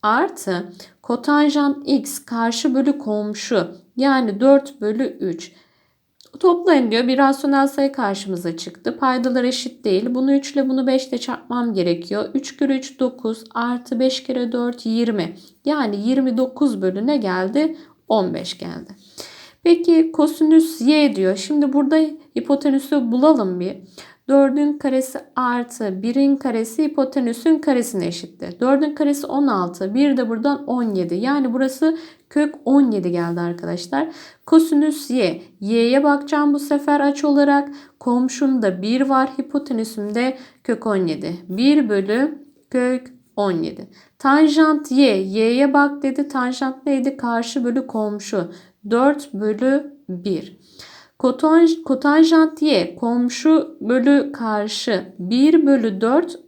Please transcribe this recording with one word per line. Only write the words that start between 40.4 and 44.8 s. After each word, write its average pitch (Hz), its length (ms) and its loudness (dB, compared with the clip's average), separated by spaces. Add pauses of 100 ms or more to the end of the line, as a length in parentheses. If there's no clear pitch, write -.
kök 226 240 -4
on 190 200 0
yedi. 160 280 -6 (140)
Bir 254 400 2
bölü 214 560 -2 (240)
kök 254 440 -2 (220)
on 202 160 0
yedi. 160 380 -6 (300)
Tanjant 294 720 4